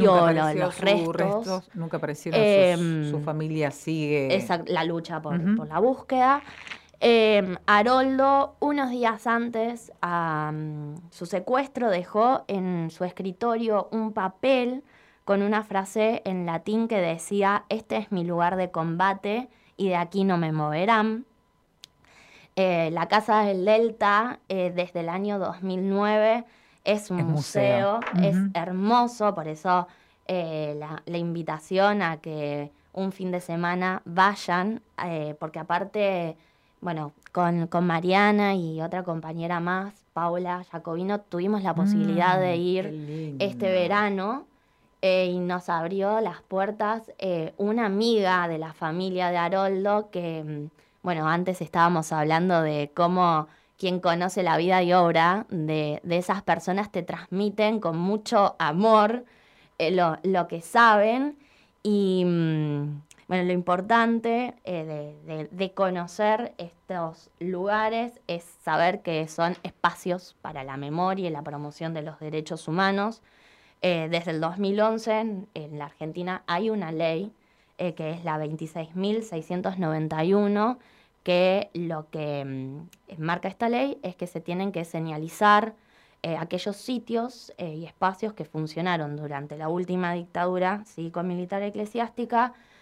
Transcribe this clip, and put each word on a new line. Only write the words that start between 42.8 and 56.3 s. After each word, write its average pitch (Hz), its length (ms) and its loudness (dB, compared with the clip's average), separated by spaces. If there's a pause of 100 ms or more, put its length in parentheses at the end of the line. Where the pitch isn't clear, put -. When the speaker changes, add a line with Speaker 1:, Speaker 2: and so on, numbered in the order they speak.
Speaker 1:
lindo. 151 580 -8
Speaker 2:
este 190 280 -2
verano, 202 720 0 (560)
eh, 185 240 4
y 180 140 -2
nos 180 280 -4
abrió 190 540 0
las 190 220 -6
puertas, 214 720 -4
eh, 170 400 -2
una 214 300 0
amiga 196 600 2
de 160 120 -4
la 160 140 -10
familia 180 560 -2
de 175 80 0
Haroldo, 196 720 0
que, 165 320 -6
mm, 151 260 -8 (320)
bueno, 160 260 -2
antes 180 340 0
estábamos 170 500 2
hablando 165 500 2
de 147 320 -2
cómo 170 540 2 (300)
quien 180 220 -2
conoce 180 420 0
la 165 160 2
vida 185 260 4
y 175 100 4
obra 175 560 4
de, 156 540 -2
de 170 140 0
esas 185 240 -2